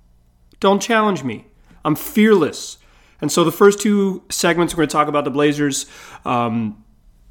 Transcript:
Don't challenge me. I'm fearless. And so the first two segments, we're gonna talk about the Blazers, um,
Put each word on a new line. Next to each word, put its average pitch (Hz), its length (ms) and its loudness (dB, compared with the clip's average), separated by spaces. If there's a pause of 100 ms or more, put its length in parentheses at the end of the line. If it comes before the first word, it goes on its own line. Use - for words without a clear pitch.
(600)
Don't 196 200 2
challenge 208 440 0
me. 113 220 -8 (380)
I'm 151 120 0
fearless. 202 840 0 (420)
And 151 120 -4
so 175 100 2
the 156 80 2
first 202 300 4
two 196 480 0
segments, 170 440 0
we're 160 120 -2
gonna 147 80 -4
talk 151 160 0
about 147 160 -2
the 143 80 -4
Blazers, 147 540 0 (380)
um, 117 600 -4 (460)